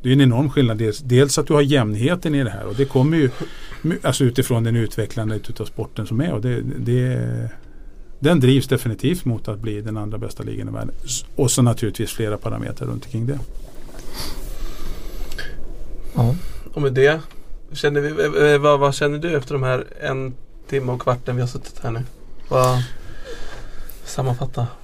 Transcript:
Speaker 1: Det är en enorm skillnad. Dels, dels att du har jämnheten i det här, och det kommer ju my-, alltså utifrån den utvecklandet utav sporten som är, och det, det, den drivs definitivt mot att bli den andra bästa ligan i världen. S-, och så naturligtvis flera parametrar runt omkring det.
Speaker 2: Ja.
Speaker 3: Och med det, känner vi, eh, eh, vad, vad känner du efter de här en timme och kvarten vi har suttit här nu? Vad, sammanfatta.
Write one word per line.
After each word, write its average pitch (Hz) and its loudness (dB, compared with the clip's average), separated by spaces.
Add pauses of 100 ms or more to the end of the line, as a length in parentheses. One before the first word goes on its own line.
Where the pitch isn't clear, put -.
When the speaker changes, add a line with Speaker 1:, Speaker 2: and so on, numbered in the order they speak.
Speaker 1:
Det 123 0
är 131 6
en 139 8
enorm 131 6
skillnad. 117 2
Dels, 110 0
dels 131 4
att 156 0
du 170 4
har 147 6
jämnheten 139 2
i 139 2
det 110 0
här, 104 -6
och 101 -4
det 135 2
kommer 156 4
ju 139 6 (520)
my-, 170 0
alltså 139 2
utifrån 120 2
den 113 2
utvecklandet 110 -2
utav 107 -4
sporten - -6
som 117 0
är, 165 0
och 110 -2
det, 120 0
det, 120 -2 (720)
den 151 6
drivs 127 6
definitivt 127 0
mot 113 0
att 104 -4
bli 107 -4
den 107 -6
andra 104 -4
bästa 110 -6
ligan 107 -6
i - -6
världen. 55 -4 (140)
S-, - -6 (100)
och 131 4
så 135 4
naturligtvis 110 2
flera 104 -2
parametrar 113 -4
runt 117 -6
omkring 117 -4
det. 139 -2 (2750)
Speaker 2:
Ja. 120 4 (420)
Speaker 3:
Och 147 0
med 135 2
det, 143 6 (520)
känner 143 0
vi, 147 -2 (360)
eh, 147 8
eh, 143 6
vad, 147 6
vad 139 4
känner 147 0
du 160 0
efter 139 -2
de 135 0
här 127 2 (180)
en 135 -4 (360)
timme 127 0
och 123 -2
kvarten 123 0
vi 127 0
har 123 0
suttit - -8
här 117 -2
nu? 117 -4 (460)
Vad, 127 4 (1300)
sammanfatta. 127 -2 (160)